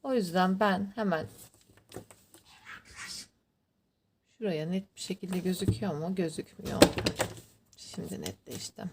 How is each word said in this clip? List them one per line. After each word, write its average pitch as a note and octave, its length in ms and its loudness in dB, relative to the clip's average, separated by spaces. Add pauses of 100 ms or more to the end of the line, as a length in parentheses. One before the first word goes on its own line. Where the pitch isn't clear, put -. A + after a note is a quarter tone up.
O C4 120 0
yüzden F#3 460 4
ben G3+ 340 4
hemen F3 320 0 (3000)
şuraya E3 280 0
net F#3 300 -2
bir - 40 -16
şekilde F#3 380 -4
gözüküyor F#3 560 2
mu? E3 200 -2
Gözükmüyor. - 680 2 (920)
Şimdi - 440 -8
netleştim. - 720 -10